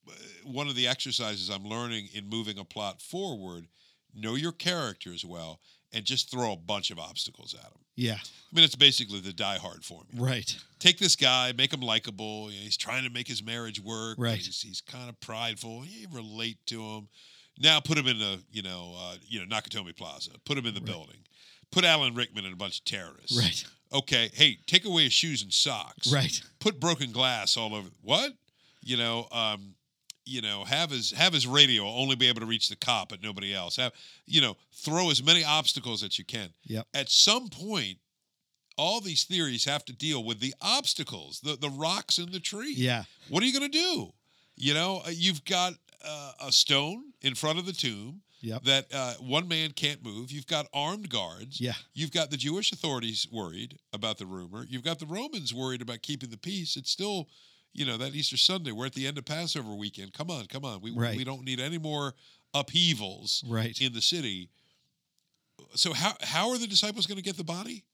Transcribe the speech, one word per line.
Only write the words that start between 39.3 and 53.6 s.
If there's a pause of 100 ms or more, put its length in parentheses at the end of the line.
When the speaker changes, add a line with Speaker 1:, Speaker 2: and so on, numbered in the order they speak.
Speaker 1:
have
to
deal
with
the
obstacles,
the,
the
rocks
in
the
tree.
Speaker 2:
Yeah. (260)
Speaker 1:
What
are
you
gonna
do? (420)
You
know,
uh,
you've
got, (320)
uh,
a
stone
in
front
of
the
tomb (200)
Speaker 2:
Yep.
Speaker 1:
that,
uh,
one
man
can't
move.
You've
got
armed
guards.
Speaker 2:
Yeah. (180)
Speaker 1:
You've
got
the
Jewish
authorities
worried (120)